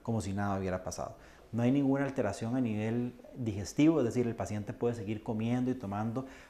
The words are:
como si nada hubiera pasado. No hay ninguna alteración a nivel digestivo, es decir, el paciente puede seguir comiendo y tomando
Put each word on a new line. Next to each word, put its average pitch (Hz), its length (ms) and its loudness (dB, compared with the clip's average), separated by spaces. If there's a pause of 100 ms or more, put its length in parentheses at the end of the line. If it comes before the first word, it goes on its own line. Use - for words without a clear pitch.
como 113 180 -2
si 98 140 -2
nada 101 260 0
hubiera 92 240 -2
pasado. - 320 -6 (380)
No 113 100 0
hay 123 80 6
ninguna 135 320 4
alteración 120 540 -2
a 131 40 2
nivel 117 520 0 (220)
digestivo, 127 640 4
es 123 60 4
decir, 117 220 2
el 113 80 -2
paciente 104 380 -4
puede 120 220 0
seguir 104 280 -4
comiendo 120 480 0
y 123 40 0
tomando 113 500 -2 (240)